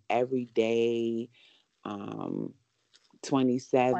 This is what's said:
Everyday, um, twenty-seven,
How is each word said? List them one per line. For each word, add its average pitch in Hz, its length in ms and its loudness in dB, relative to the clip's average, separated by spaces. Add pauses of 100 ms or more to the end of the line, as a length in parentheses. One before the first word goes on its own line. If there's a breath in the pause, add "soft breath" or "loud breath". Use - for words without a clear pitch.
Everyday, 117 1200 0 (560 soft breath)
um, 101 720 -8 (680)
twenty-seven, 127 760 2